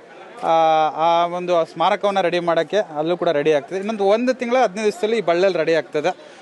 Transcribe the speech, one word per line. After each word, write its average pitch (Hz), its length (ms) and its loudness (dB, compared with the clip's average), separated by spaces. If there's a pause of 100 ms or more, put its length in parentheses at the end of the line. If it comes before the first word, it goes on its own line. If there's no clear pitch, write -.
(420)
ಆ, 170 60 -2 (460)
ಆ 170 320 2
ಒಂದು 175 380 -2
ಸ್ಮಾರಕವನ್ನು 190 560 0
ರೆಡಿ 175 200 0
ಮಾಡೋಕ್ಕೆ 165 360 0
ಅಲ್ಲೂ 165 400 -2
ಕೂಡ 175 120 -2
ರೆಡಿ 151 240 2
ಆಗ್ತದೆ. 151 260 -2
ಇನ್ನೊಂದು 202 260 -4
ಒಂದು 233 300 2
ತಿಂಗಳ 247 280 -2
ಹದಿನೈದು 214 220 -2
ದಿವಸದಲ್ಲಿ 214 340 -2
ಈ - 20 0
ಬಳ್ಳಿಯಲ್ಲಿ 175 380 2
ರೆಡಿ 160 160 0
ಆಗ್ತದೆ. 156 420 -2 (240)